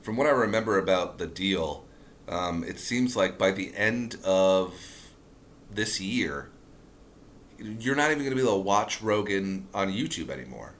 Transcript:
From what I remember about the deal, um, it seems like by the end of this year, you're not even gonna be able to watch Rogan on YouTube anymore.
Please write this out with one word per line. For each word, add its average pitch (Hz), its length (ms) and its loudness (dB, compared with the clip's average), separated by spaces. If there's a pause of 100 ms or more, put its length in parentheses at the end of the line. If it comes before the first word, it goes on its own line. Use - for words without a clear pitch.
From 110 140 -6
what 139 120 2
I 147 40 6
remember 110 480 4
about 90 380 0
the 85 100 -4
deal, 82 580 -2 (420)
um, 87 360 -2
it - 160 -8
seems 123 380 0
like 92 200 2
by 98 140 4
the 95 240 -6
end 113 480 0
of 95 920 2 (560)
this 104 300 -2
year, 95 500 -4 (1080)
you're 113 360 -4
not 147 140 2
even 147 140 0
gonna 131 120 -2
be 131 60 2
able 117 120 4
to 98 100 2
watch 104 380 2
Rogan 98 720 0
on 98 180 0
YouTube 101 380 -4
anymore. 64 500 -12